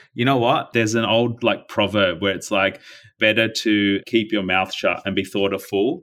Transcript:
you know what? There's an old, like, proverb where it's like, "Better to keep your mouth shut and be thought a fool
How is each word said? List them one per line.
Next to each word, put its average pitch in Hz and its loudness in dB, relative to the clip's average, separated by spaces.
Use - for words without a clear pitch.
you 120 -2
know 135 2
what? 123 0
There's 113 2
an 113 2
old, 117 0
like, 190 0
proverb 95 0
where 95 0
it's 87 -10
like, 98 0
"Better 110 2
to 101 0
keep 117 0
your 107 -2
mouth 92 -2
shut 87 -4
and 98 -4
be 98 -2
thought 98 -2
a 90 -4
fool 101 -2